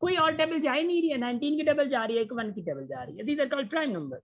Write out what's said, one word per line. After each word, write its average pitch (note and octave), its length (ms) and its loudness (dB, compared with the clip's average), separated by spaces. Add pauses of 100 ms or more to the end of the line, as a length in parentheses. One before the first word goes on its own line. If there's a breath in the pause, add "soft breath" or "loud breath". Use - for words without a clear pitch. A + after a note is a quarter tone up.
कोई F4+ 160 2
और D#4+ 200 4
double D#4+ 240 2
जा C#4 120 2
ही D4 100 2
नहीं F4 180 2
रही E4 100 4
है, C4+ 80 0
नाइनटीन B3 380 0
की D#4 60 0
double C#4+ 260 4
जा A#3+ 160 0
रही A3+ 120 0
है, A#3 60 2
एक A3 100 -4
वन A3+ 200 -4
की F#3+ 100 -8
double C#3 240 -6
जा C3 160 -10
रही D3 140 -12
है। G#3+ 80 -10
These D4 160 0
are C4+ 120 0
called C#4 220 -4
prime D4 220 0
number। C#3+ 280 -8